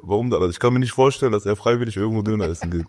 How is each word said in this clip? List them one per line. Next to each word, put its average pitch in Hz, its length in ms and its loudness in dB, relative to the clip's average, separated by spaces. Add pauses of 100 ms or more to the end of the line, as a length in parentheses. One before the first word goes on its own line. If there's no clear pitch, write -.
Warum 107 260 -2
da? 110 80 0
Also 87 140 2
ich - 100 -10
kann 123 140 4
mir 127 40 2
nicht 123 140 -2
vorstellen, 131 400 2
dass 101 140 -2
er 104 100 0
freiwillig 117 400 0
irgendwo 110 240 -2
Döner 107 280 -2
essen 85 220 -6
geht. 82 180 -4